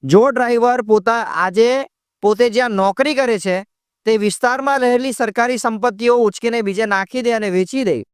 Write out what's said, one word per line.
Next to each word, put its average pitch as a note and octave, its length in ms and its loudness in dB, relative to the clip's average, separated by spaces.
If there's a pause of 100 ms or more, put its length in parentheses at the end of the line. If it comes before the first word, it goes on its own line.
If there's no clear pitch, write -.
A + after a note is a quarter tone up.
જો D#3+ 280 6
ડ્રાઈવર A#3+ 520 0
પોતા-, G#3+ 520 2
આજે A3+ 520 2 (360)
પોતે G#3+ 280 2
જ્યાં A#3+ 200 0
નોકરી G3+ 440 0
કરે B3 240 0
છે F3+ 180 -2 (500)
તે A3 120 2
વિસ્તારમાં C4 640 0
રહેલી B3 320 0
સરકારી A#3 460 -2
સંપત્તિઓ A#3 580 0
ઉચકીને A#3 460 -2
બીજે G3+ 240 -2
નાખી G3+ 360 -4
દે A#3 100 0
અને G#3+ 180 -2
વેચી F#3 340 -2
દે E3 120 0 (180)